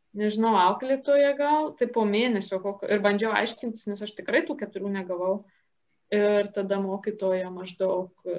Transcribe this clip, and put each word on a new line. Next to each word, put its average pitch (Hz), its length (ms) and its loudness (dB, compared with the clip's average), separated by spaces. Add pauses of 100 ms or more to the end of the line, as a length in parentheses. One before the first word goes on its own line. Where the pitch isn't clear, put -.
(140)
nežinau, 214 420 2
auklėtoja 269 800 4
gal, 294 380 0
tai 240 140 0
po 233 160 0
mėnesio 208 560 0
kokio, 202 300 -6
ir 202 140 2
bandžiau 202 300 2
aiškintis, 226 540 -2
nes 202 140 -8
aš 208 140 -10
tikrai 208 280 0
tų 294 140 -6
keturių 202 340 -8
negavau. 185 440 -4 (800)
Ir 208 380 2
tada 196 300 -2
mokytoja 190 720 -2
maždaug, 185 580 -4 (280)